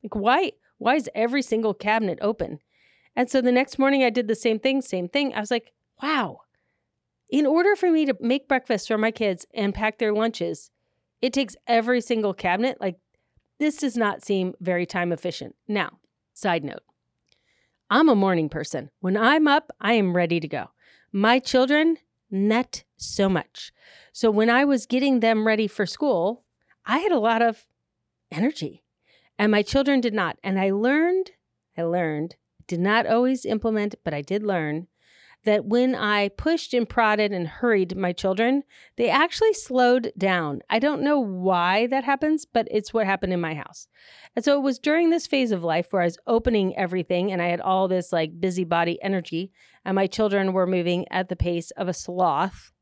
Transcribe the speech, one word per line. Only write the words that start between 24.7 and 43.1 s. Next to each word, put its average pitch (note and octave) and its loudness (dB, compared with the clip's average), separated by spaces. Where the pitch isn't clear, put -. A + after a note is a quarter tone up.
getting C4 2
them A3 2
ready A3 2
for G3+ -2
school, A3 -2
I A#3 0
had F#4+ 0
a E4 2
lot A3+ 2
of A3+ 0
energy, E3+ -4
and G#3 2
my G#3+ 4
children C4+ 2
did A3+ -2
not. F#3 -2
And F#3+ -2
I G3 2
learned, D4+ 0
I E3+ -4
learned, E3+ -2
did E3+ -6
not G#3 2
always B3 0
implement, G#3+ -2
but D#3+ -4
I D3 -4
did F#3+ -4
learn E3+ -2
that G#3 2
when B3 2
I G#3 0
pushed - -2
and A#3+ 0
prodded G#3+ 2
and F3 -4
hurried F#3+ 0
my F#3 -2
children, A3+ 0
they A#3 0
actually F4 2
slowed B3 2
down. E3+ 0
I A3 0
don't C#4+ 0
know D4 2
why F#3 0
that C4 -2
happens, D4 0
but - -2
it's G#3 -2
what A3 2
happened F#3+ -2